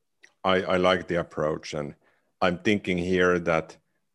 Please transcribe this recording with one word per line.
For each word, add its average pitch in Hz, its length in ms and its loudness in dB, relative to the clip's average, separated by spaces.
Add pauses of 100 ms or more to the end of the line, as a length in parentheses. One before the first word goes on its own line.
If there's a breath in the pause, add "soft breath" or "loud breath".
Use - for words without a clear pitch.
(440)
I, 95 180 2
I 92 160 0
like 90 300 2
the 85 120 0
approach, 80 540 -4
and 76 220 -8 (460)
I'm 90 180 0
thinking 98 380 0
here 90 420 2
that 82 360 -2 (400)